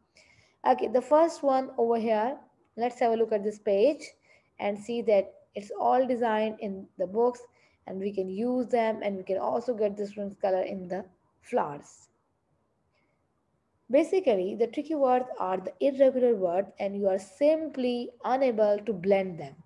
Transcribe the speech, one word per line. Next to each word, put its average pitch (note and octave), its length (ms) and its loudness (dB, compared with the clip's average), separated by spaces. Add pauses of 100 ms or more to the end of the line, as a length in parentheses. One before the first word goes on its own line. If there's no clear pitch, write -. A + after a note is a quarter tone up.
(680)
Okay, B3 200 2
the A#3 140 2
first D#4+ 420 4
one C4 340 0
over A#3 200 2
here, A3+ 400 0 (400)
let's A#3+ 240 -4
have A#3 100 4
a A3+ 40 2
look A3+ 160 0
at G#3 120 0
this G#3+ 160 -6
page A3+ 420 2 (580)
and G#3 200 -2
see A#3 240 -6
that G3 300 2 (200)
it's G3+ 260 -12
all B3 280 2
designed A3 520 0
in G3 280 -8 (100)
the F#3 80 -2
books, A#3 360 0 (440)
and F#3+ 140 -10
we G3+ 120 -4
can F#3+ 180 -4
use A#3+ 380 -2
them, A3+ 360 0
and G3 140 -4
we F#3 60 -10
can F#3+ 140 -2
also A#3 380 -2
get G#3 200 -2
the G#3 120 -6
students' G3+ 340 -10
color F#3+ 200 0
in F#3+ 260 -6
the F3+ 180 -6 (360)
flowers. D#3+ 680 -6 (1800)
Basically, B3+ 640 2
the A3+ 120 0
tricky D4+ 280 -6
words B3+ 300 2 (140)
are F#3 180 -2
the F#3 220 -8
irregular C4 540 4
words, F#3 460 0
and G3+ 160 -4
you G3+ 140 0
are F#3+ 100 0
simply C4 920 0 (140)
unable G#3+ 600 2
to A3+ 80 -2
blend F#3+ 460 0
them. C#3+ 160 -14 (100)